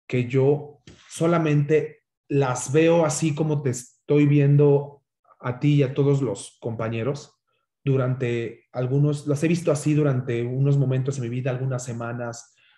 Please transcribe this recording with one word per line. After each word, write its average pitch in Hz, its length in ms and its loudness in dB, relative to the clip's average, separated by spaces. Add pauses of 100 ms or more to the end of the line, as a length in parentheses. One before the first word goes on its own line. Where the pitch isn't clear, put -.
que 123 200 -2
yo 135 540 0 (260)
solamente 156 960 0 (260)
las 131 440 -2
veo 165 320 4
así 147 300 -2
como 151 260 -2
te 139 80 -2
estoy - 560 0
viendo 143 760 4 (360)
a 123 200 -8
ti 147 160 2
y 143 80 4
a 131 100 -2
todos 139 300 2
los - 360 -8
compañeros 113 800 -6 (460)
durante 127 840 -2
algunos, 143 560 -2
las 143 160 -2
he 165 40 0
visto 170 240 0
así 147 220 0
durante 127 500 0
unos 135 360 0
momentos 131 380 -2
en 123 80 -6
mi 117 40 -6
vida, 127 220 -4
algunas 123 340 -6
semanas, 117 720 -10 (220)